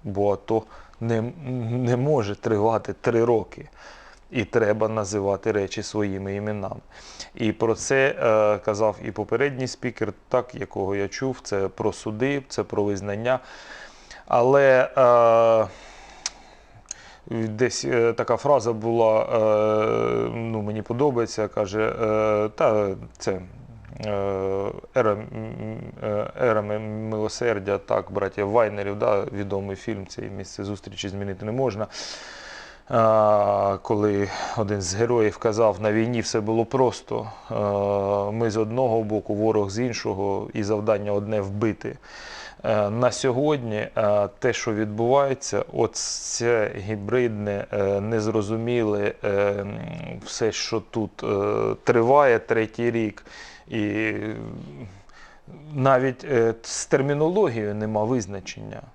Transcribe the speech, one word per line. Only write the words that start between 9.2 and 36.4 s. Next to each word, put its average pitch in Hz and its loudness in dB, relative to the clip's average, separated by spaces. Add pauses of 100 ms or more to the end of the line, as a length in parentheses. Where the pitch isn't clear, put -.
спікер, 110 -6 (160)
так, 123 -2
якого 98 -4
я 98 -2
чув, 131 -6
це 98 -2
про 101 -2
суди, 131 -4
це - -4
про 101 -2
визнання. 104 -2 (880)
Але, 131 6
е, 113 6 (1800)
десь, 113 -2
е, 117 2
така 120 0
фраза 120 4
була, 110 4
е, 110 2
ну, 113 -4
мені 107 -4
подобається, 117 0
каже, 107 0
е, 107 2
та 107 2 (220)
це, - -4 (720)
е, 98 -2 (240)
"Ера, 113 4
м, 104 -2 (760)
е, 104 -4 (100)
ера 110 4
м-, 107 -4 (300)
милосердя", 107 -2
так, 98 -2
братів 98 -2
Вайнерів, 101 0
да, 110 2 (120)
відомий 98 -4
фільм, 98 -8
цей 107 -12
"Місце 98 -12
зустрічі 101 -8
змінити 98 -8
не 107 -4
можна". 110 -2 (1000)
А, 104 4
коли 104 2 (280)
один 104 -2
з 92 -4
героїв 113 2
казав: 107 2
"На 107 2
війні 113 2
все - -2